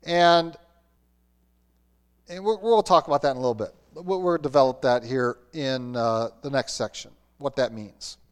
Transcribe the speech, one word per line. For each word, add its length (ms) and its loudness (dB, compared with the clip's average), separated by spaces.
And, 520 2
and 160 -14
we'll, 200 0
we'll 200 4
talk 240 6
about 140 0
that 120 0
in 40 -6
a 40 -10
little 140 0
bit. 200 -8
We'll, 280 -4
we'll 160 0
develop 420 2
that 240 2
here 320 -2
in, 420 -6
uh, 360 -2
the 80 -10
next 240 -4
section, 380 -8
what 200 -8
that 180 -2
means. 420 -18